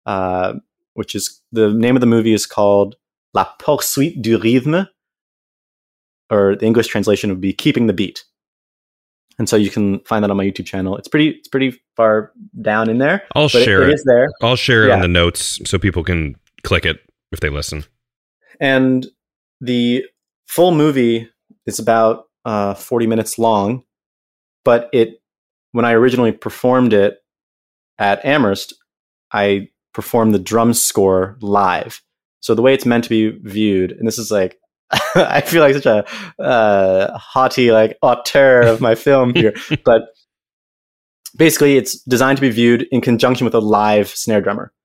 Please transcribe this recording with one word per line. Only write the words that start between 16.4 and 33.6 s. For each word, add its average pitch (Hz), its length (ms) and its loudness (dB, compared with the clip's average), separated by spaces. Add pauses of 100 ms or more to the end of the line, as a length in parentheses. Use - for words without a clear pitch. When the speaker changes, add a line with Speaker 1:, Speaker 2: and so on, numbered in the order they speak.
Speaker 2:
click 87 220 -2
it 80 120 -4 (340)
if 80 80 -12
they 78 100 -4
listen. 73 340 -10 (760)
Speaker 1:
And 131 460 0 (540)
the 120 440 -2 (440)
full 175 240 2
movie 131 560 0 (380)
is 110 120 -8
about, 113 460 0 (200)
uh, 101 300 -4
forty 117 320 -4
minutes 113 320 -4
long, 113 440 0 (840)
but 120 280 2
it, 113 280 0 (520)
when 120 120 -2
I 117 80 2
originally 120 400 2
performed 127 600 0
it 101 260 2 (800)
at 101 260 -2
Amherst, 127 480 -2 (600)
I 101 360 0 (240)
performed 110 420 0
the 98 40 0
drum 113 340 0
score 95 680 0
live. 101 600 -2 (400)
So 113 140 -2
the 113 80 0
way 135 100 4
it's 135 140 -2
meant 120 180 2
to - 60 -12
be 110 200 0 (180)
viewed, 98 440 -2